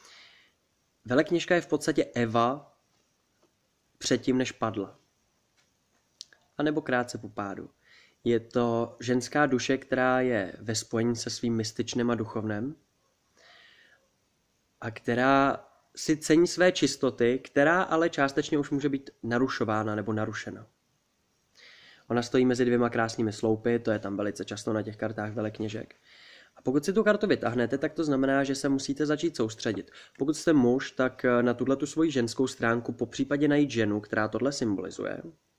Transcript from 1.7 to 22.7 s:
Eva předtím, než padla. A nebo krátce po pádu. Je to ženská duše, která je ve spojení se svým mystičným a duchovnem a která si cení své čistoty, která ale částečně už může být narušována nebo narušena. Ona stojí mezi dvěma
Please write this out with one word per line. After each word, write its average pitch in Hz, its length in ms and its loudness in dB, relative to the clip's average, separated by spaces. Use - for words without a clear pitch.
Eva 120 720 -2
předtím, 127 400 0
než 127 140 -2
padla. 104 480 -6
A 147 60 -2
nebo 156 180 0
krátce 123 360 -2
po 110 120 -12
pádu. 98 400 -8
Je 117 160 2
to 117 640 -2
ženská 123 440 0
duše, 131 320 0
která 127 440 2
je 107 380 0
ve 107 160 -4
spojení 117 400 -2
se 117 140 -8
svým 117 260 -2
mystičným 117 560 -2
a 120 40 0
duchovnem 110 600 -4
a 113 100 -8
která 131 760 2
si 156 220 0
cení 160 300 4
své 180 240 4
čistoty, 127 680 0
která 160 420 2
ale 165 280 0
částečně 147 480 0
už 143 120 -2
může 143 200 0
být 135 200 -4
narušována 110 720 0
nebo 107 180 -4
narušena. 110 540 -6
Ona 120 140 0
stojí 127 240 2
mezi 127 200 4
dvěma 120 240 4